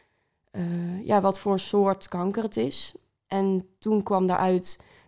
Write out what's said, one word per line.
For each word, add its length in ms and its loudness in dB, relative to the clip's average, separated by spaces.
eh, 540 -6
ja, 160 4
wat 180 0
voor 200 0
soort 480 0
kanker 360 -2
het 140 -4
is. 380 -4
En 400 0
toen 240 0
kwam 240 2
daaruit 560 0